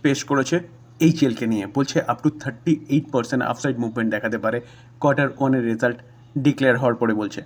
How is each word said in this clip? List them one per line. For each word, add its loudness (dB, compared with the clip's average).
পেশ 0
করেছে 0
এইচএলকে 2
নিয়ে, 0
বলছে 0
up -2
to -2
থার্টি -2
এইট 0
পার্সেন্ট -2
আপসাইড -4
মুভমেন্ট -2
দেখাতে -2
পারে -2
কোয়ার্টার 2
ওয়ানের 2
রেজাল্ট 0
ডিক্লেয়ার 4
হওয়ার 2
পরে 0
বলছে। -6